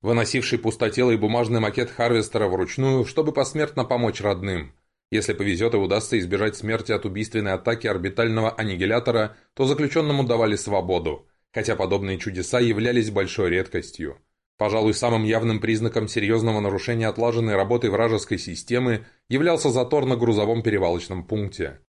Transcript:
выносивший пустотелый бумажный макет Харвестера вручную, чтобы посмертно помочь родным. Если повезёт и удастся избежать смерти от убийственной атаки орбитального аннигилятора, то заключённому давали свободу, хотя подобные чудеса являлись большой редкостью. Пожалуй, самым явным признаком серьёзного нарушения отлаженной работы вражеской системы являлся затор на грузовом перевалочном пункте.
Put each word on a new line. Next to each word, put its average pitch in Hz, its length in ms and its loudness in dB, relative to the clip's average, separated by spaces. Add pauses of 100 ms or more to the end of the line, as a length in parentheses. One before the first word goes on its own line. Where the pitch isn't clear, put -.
выносивший 117 580 0
пустотелый 113 580 2
бумажный 113 440 2
макет 110 280 0
Харвестера 113 580 0
вручную, 120 580 0
чтобы 151 260 0
посмертно 143 540 -2
помочь 120 360 0
родным. 92 520 -2 (380)
Если 104 220 0
повезёт 101 400 0
и 110 40 4
удастся 101 400 0
избежать 98 380 0
смерти 110 360 -4
от 104 140 -2
убийственной 104 480 -2
атаки - 340 -2
орбитального 110 640 0
аннигилятора, 107 840 -2 (160)
то 135 120 0
заключённому 143 580 0
давали 117 320 2
свободу, 90 720 -2 (260)
хотя 110 220 -2
подобные 95 420 0
чудеса 92 420 -4
являлись 117 520 2
большой 98 400 0
редкостью. 87 680 -4 (400)
Пожалуй, 107 360 2
самым 113 300 2
явным 113 360 2
признаком 110 480 0
серьёзного 110 520 0
нарушения 104 480 -2
отлаженной 113 480 0
работы 104 360 2
вражеской 110 460 0
системы 117 680 -2 (240)
являлся 151 400 2
затор 127 360 2
на 131 100 2
грузовом 113 480 2
перевалочном 92 640 0
пункте. 98 560 -6 (140)